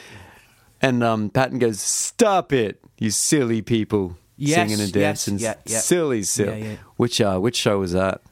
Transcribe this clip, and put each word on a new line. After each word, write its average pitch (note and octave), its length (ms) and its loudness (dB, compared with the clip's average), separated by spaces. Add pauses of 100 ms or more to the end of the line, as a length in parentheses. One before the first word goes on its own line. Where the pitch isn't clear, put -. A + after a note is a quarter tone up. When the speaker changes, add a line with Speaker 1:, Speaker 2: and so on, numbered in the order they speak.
(840)
Speaker 1:
and, B2 220 4
um, A2 260 0
Patton C3 280 0
goes, A2+ 220 2
"Stop - 720 0
it, A2+ 280 0 (180)
you A2 120 0
silly A#2 520 2
people, G2+ 540 -2 (200)
Speaker 2:
Yes, C#3+ 200 0
Speaker 1:
singing G#2+ 260 0
and G2 140 -2
Speaker 2:
yes, G2+ 300 0
Speaker 1:
dancing, G2+ 120 -2
Speaker 2:
yeah, A2 160 -4 (120)
yeah. A2 140 -2
Speaker 1:
silly, C#3+ 420 0
silly." G#2+ 400 -2
Speaker 2:
Yeah, A2 80 -8
yeah. G#2 60 -12 (200)
Speaker 1:
Which, A#2+ 240 0
uh, G2 180 2
which F#2 180 0
show G#2 220 0
was F#2 140 -2
that? F#2 400 0